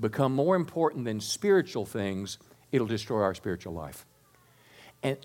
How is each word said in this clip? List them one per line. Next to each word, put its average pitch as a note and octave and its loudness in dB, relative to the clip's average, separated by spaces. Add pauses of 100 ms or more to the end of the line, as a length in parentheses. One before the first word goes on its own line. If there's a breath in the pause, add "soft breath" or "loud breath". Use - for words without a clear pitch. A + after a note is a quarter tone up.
become C3 2
more D#3 4
important E3 0
than A2 -2
spiritual F#3 2
things, G2 -4 (320 soft breath)
it'll B2 2
destroy G#2+ -2
our F#2+ 2
spiritual F2+ -6
life. D2+ -12 (1000 loud breath)
And C#3 -2